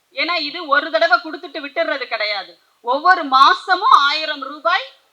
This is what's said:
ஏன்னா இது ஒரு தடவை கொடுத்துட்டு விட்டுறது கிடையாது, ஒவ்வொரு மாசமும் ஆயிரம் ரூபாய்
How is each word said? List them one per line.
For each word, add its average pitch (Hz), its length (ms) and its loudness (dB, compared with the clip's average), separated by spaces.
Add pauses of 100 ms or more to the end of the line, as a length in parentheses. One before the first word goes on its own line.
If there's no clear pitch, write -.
(160)
ஏன்னா 311 240 -2
இது 294 260 -8
ஒரு 285 240 2
தடவை 330 280 4
கொடுத்துட்டு 320 420 -10
விட்டுறது 285 460 -4
கிடையாது, 208 460 -6 (320)
ஒவ்வொரு 320 440 2
மாசமும் 339 720 4
ஆயிரம் 294 440 -2
ரூபாய் 330 400 -2 (280)